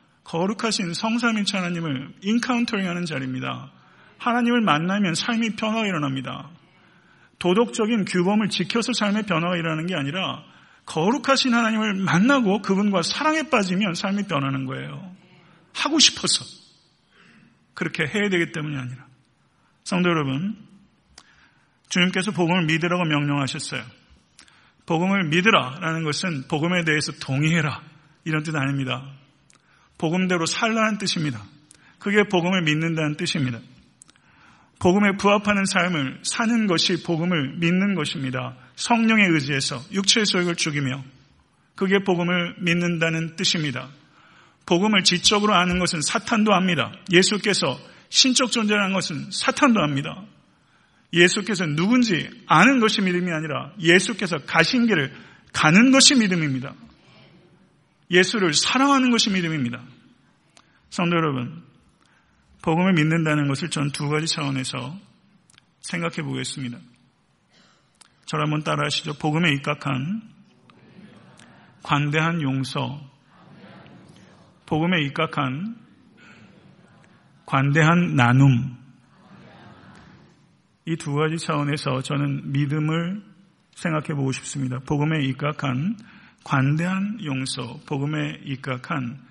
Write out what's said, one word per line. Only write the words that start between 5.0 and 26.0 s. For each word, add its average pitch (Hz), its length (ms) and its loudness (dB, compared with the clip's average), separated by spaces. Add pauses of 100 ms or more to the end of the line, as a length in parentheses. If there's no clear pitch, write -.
삶이 226 420 -2
변화가 220 300 -4
일어납니다. 139 640 -6 (880)
도덕적인 214 680 2
규범을 196 420 2
지켜서 226 460 -2
삶의 208 300 0
변화가 175 320 -2
일어나는 160 300 -4
게 185 80 -4
아니라 151 480 -4 (440)
거룩하신 247 680 0
하나님을 220 420 0
만나고 190 680 4
그분과 196 400 2
사랑에 302 480 -2
빠지면 190 440 0
삶이 202 300 -2
변하는 139 400 -2
거예요. 135 500 -10 (600)
하고 294 240 0
싶어서 - 460 2 (1300)
그렇게 160 300 -4
해야 202 260 -2
되기 170 220 0
때문이 151 260 -8
아니라. 127 280 -12 (800)
성도 180 240 0
여러분, 160 480 0 (1300)
주님께서 185 400 0
복음을 175 340 0
믿으라고 170 400 0
명령하셨어요. 143 800 -2 (1040)
복음을 180 420 0
믿으라라는 165 760 0